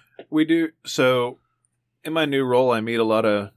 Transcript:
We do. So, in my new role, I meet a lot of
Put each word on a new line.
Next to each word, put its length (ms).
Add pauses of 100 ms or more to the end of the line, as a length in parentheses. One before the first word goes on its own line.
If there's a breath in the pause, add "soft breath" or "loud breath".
(300)
We 160
do. 240 (160)
So, 540 (640)
in 80
my 120
new 200
role, 260
I 100
meet 180
a 40
lot 220
of 320